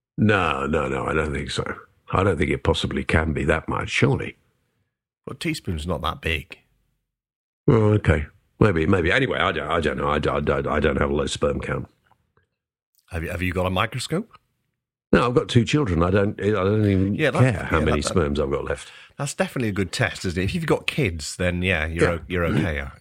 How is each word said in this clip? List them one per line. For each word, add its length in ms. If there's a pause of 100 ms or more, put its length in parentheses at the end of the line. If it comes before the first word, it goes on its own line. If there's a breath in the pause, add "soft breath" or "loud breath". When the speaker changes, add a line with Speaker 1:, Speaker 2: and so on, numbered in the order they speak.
(180)
Speaker 1:
No, 500
no, 220
no, 160
I 80
don't 200
think 160
so. 140 (480)
I 120
don't 140
think 140
it 120
possibly 400
can 300
be 120
that 240
much, 200
surely. 480 (880)
Speaker 2:
Well, 100
a 40
teaspoon's 480
not 140
that 200
big. 360 (1080)
Speaker 1:
Oh, 260
okay. 320 (340)
Maybe, 260
maybe. 260
Anyway, 280
I 120
don't, 180
I 100
don't 180
know. 120
I 100
don't, 160
I 60
don't, 260
I 120
don't 200
have 100
a 60
low 120
sperm 340
count. 260 (1200)
Speaker 2:
Have 120
you, 60
have 120
you 120
got 120
a 40
microscope? 600 (840)
Speaker 1:
No, 140
I've 80
got 120
two 160
children. 400
I 60
don't, 320
I 100
don't 340
even 300
Speaker 2:
Yeah, 160
that, 80
Speaker 1:
care 240
how 160
Speaker 2:
yeah, 60
Speaker 1:
many 160
Speaker 2:
that, 60
that, 60
Speaker 1:
sperms 260
I've 120
got 140
left. 260 (260 loud breath)
Speaker 2:
That's 160
definitely 360
a 40
good 180
test, 340
isn't 160
it? 40
If 100
you've 100
got 200
kids, 520
then 240
yeah, 260
you're 160
Speaker 1:
Yeah. 60 (100)
Speaker 2:
o-, 80
you're 180
okay. 300
Yeah. 260